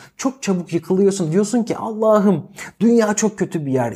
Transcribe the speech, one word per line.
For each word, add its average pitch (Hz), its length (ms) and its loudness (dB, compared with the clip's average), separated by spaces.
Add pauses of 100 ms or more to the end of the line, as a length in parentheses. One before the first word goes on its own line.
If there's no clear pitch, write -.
(180)
Çok - 260 -6
çabuk 175 300 -4
yıkılıyorsun. 185 580 0
Diyorsun 208 320 0
ki, - 140 -6
"Allah'ım, 214 640 2 (360)
dünya 220 340 4
çok 208 240 -2
kötü 175 280 -4
bir 135 60 -4
yer. 120 240 -2